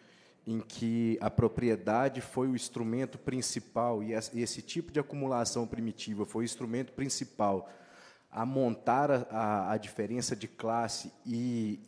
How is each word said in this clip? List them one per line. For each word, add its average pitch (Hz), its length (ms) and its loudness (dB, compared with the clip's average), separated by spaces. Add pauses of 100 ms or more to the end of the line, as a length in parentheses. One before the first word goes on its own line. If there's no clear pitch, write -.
(480)
em 113 120 0
que 113 600 0
a 107 100 2
propriedade 117 920 4
foi 131 260 0
o 127 80 2
instrumento 120 600 -2
principal 120 840 0
e 110 120 -2
es-, 113 200 -4
esse 117 280 -2
tipo - 280 -6
de 151 80 0
acumulação 131 680 0
primitiva 110 580 -4
foi 113 180 -2
o 120 40 0
instrumento 123 480 -4
principal 110 720 0 (640)
a 113 160 -2
montar 131 640 4
a, 123 200 4
a, 107 420 2
a 110 40 2
diferença 107 580 -2
de 107 140 -6
classe 113 640 -2 (140)
e, 117 600 0